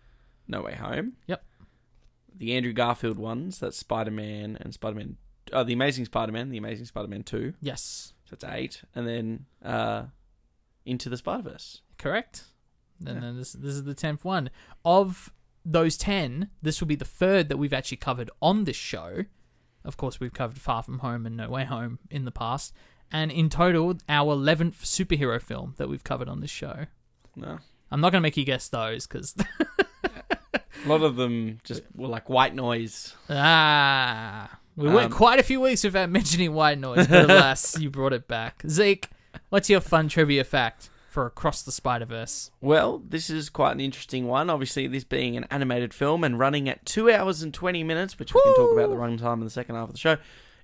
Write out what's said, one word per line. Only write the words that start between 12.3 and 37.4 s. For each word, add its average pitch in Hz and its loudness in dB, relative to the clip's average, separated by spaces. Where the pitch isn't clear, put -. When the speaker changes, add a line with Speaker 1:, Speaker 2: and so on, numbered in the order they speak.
Speaker 2:
And 127 -10
Speaker 1:
Yeah. 120 -8
Speaker 2:
then 120 -10
this, 127 -12
this 139 -8
is 139 -8
the 139 -8
tenth 151 -6
one. 175 -4
Of 185 2
those 165 2
ten, 180 -2
this 156 -2
will 170 -4
be 151 0
the 143 -6
third 185 2
that 180 -2
we've 143 -2
actually 131 -4
covered 123 -6
on 202 4
this 135 -2
show. 90 -8
Of - -12
course, 127 -6
we've 123 -8
covered 127 -6
Far 117 -4
From 127 -10
Home 120 -6
and 113 -10
No 113 -8
Way 131 -4
Home 120 -8
in 139 -6
the 120 -10
past. 120 -6
And 156 -2
in 160 2
total, 170 2
our 147 4
eleventh 151 2
superhero 143 0
film - -10
that 135 -4
we've 139 -8
covered - -6
on 143 -10
this 147 -10
show. - -10
Speaker 1:
No. 160 -12
Speaker 2:
I'm 139 0
not 175 4
gonna 185 4
make 156 0
you 139 0
guess 131 -4
those, 113 -6
'cause - -10
<laughs> 202 2
Speaker 1:
A - -4
lot 156 4
of 143 2
them 113 -2
just - -10
were 127 -10
like 117 -8
white 127 4
noise. 120 -4
Speaker 2:
Ah. 139 4
We 147 0
went 233 6
Speaker 1:
Um, 226 -4
Speaker 2:
quite 240 8
a 247 8
few 262 0
weeks 262 2
without 190 2
<laughs> - -4
mentioning 170 2
white 151 4
noise, 131 4
but 165 10
alas, 160 6